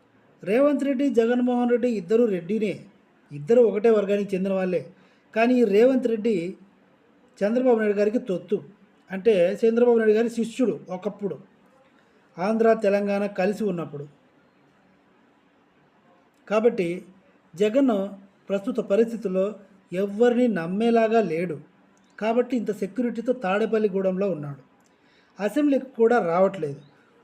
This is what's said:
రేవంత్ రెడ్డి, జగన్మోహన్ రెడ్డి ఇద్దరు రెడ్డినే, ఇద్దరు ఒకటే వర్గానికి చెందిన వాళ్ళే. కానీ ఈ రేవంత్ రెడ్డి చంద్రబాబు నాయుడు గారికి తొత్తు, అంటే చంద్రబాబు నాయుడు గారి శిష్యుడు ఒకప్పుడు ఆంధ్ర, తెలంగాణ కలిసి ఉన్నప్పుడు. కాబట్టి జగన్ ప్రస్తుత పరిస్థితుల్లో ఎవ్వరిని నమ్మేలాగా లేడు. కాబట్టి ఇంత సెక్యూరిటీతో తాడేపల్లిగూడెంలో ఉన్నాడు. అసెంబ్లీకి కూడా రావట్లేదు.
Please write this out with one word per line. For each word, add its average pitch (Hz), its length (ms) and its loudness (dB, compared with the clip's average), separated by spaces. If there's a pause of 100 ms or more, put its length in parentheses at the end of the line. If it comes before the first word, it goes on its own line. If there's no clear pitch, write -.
(440)
రేవంత్ 269 400 2
రెడ్డి, 277 260 0
జగన్మోహన్ 240 640 0
రెడ్డి 240 160 0
ఇద్దరు 214 340 0
రెడ్డినే, 196 500 -2 (580)
ఇద్దరు 147 300 2
ఒకటే 208 280 2
వర్గానికి 202 460 2
చెందిన 190 180 -2
వాళ్ళే. 185 280 -2 (520)
కానీ 233 220 2
ఈ 247 80 4
రేవంత్ 240 440 4
రెడ్డి 226 280 -2 (1040)
చంద్రబాబు 233 420 2
నాయుడు 208 200 0
గారికి 208 200 0
తొత్తు, 180 380 -6 (520)
అంటే 196 240 0 (280)
చంద్రబాబు 233 360 4
నాయుడు 220 200 4
గారి 233 120 0
శిష్యుడు 226 460 -2 (140)
ఒకప్పుడు 185 460 -8 (1040)
ఆంధ్ర, 220 360 0
తెలంగాణ 202 520 0
కలిసి 202 380 -4
ఉన్నప్పుడు. 147 420 -6 (2500)
కాబట్టి 220 400 2 (640)
జగన్ 214 420 2 (540)
ప్రస్తుత 202 300 -4
పరిస్థితుల్లో 202 680 0 (480)
ఎవ్వరిని 226 540 2
నమ్మేలాగా 220 720 2
లేడు. 165 340 -4 (640)
కాబట్టి 233 380 -2
ఇంత 208 140 -4
సెక్యూరిటీతో 233 640 -4
తాడేపల్లిగూడెంలో 196 1000 -2
ఉన్నాడు. 147 300 -10 (800)
అసెంబ్లీకి 262 580 0
కూడా 226 200 4 (100)
రావట్లేదు. 165 520 0 (440)